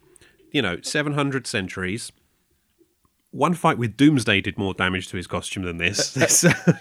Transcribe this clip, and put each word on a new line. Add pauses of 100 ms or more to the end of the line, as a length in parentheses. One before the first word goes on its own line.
(500)
you
know,
seven
hundred
centuries. (1200)
One
fight
with
Doomsday
did
more
damage
to
his
costume
than
this.
<laughs>
So (300)